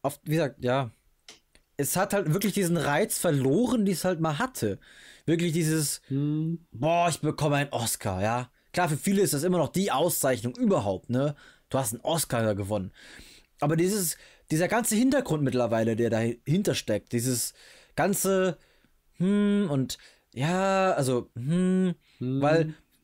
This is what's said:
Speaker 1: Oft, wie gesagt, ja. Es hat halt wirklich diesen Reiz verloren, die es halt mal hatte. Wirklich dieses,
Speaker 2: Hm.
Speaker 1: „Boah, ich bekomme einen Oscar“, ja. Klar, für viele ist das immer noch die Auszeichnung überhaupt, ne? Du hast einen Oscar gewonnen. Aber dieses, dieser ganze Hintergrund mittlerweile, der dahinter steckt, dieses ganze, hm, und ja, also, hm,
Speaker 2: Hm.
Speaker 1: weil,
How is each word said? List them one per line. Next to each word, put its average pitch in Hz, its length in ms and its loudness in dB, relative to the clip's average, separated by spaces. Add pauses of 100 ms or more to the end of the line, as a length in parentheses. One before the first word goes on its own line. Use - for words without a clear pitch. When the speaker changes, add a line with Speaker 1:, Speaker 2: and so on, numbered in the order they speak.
Speaker 1:
Oft, - 220 -6
wie - 80 -4
gesagt, 156 320 -2
ja. 123 280 0 (840)
Es 143 180 -2
hat 196 180 0
halt 196 200 2
wirklich 202 200 0
diesen 175 220 0
Reiz 160 440 0
verloren, 185 680 2
die 196 80 2
es 151 100 -6
halt 185 160 0
mal 160 180 0
hatte. 208 420 -4 (460)
Wirklich 170 280 0
dieses, 156 540 0
Speaker 2:
Hm. 151 640 -2
Speaker 1:
„Boah, 165 380 0
ich - 120 -4
bekomme 151 360 0
einen 143 140 -2
Oscar“, 110 500 -4
ja. 117 300 -2 (220)
Klar, 175 160 0
für 151 80 -2
viele 196 240 2
ist 160 120 2
das 143 100 -2
immer 180 160 2
noch 135 100 0
die 190 220 -2
Auszeichnung 127 680 0
überhaupt, 147 520 0
ne? 135 260 0 (340)
Du - 80 -2
hast 131 160 -2
einen 120 80 -12
Oscar 123 540 -2
gewonnen. 98 360 -4 (680)
Aber 151 160 0
dieses, 185 400 0 (340)
dieser 160 160 2
ganze 220 280 0
Hintergrund 254 480 2
mittlerweile, 113 520 2
der 113 140 0
dahinter 120 640 0
steckt, - 380 -4
dieses 120 400 -2 (420)
ganze, 185 600 0 (600)
hm, 202 540 2
und 131 260 -2 (360)
ja, 190 580 2
also, 127 440 0
hm, 180 600 0 (240)
Speaker 2:
Hm. 131 220 -4
Speaker 1:
weil, 156 340 2 (280)